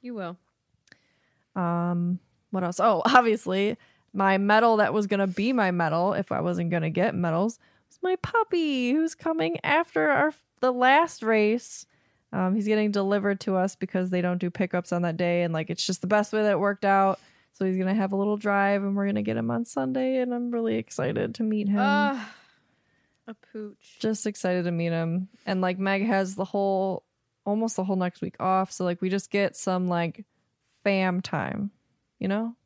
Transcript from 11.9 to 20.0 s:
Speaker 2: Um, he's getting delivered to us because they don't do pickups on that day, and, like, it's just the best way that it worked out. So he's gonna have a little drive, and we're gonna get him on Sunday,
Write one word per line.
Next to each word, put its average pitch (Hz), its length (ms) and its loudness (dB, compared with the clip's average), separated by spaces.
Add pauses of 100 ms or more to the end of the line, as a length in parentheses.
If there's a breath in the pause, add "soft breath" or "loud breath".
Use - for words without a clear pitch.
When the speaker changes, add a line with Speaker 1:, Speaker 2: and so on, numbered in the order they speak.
Speaker 2:
Um, 185 220 0
he's 208 120 0
getting 214 240 2
delivered 202 500 0
to 190 160 0
us 185 200 0
because 185 340 -4
they 180 100 0
don't 180 180 0
do 180 120 -2
pickups 180 420 -4
on 175 100 0
that 170 140 -2
day, 175 260 2
and, 170 120 -2
like, 160 160 -4
it's - 160 -4
just 185 140 -4
the 190 80 -6
best 208 240 2
way 214 100 2
that 208 100 2
it 180 80 2
worked 202 240 -2
out. 196 360 4 (320 soft breath)
So - 120 -4
he's 190 140 0
gonna 185 160 0
have 196 180 0
a 196 40 -2
little 208 200 0
drive, 202 460 2
and 196 140 -2
we're 202 100 0
gonna 208 160 -2
get 214 140 -2
him 226 140 -2
on 233 140 -2
Sunday, 262 540 -2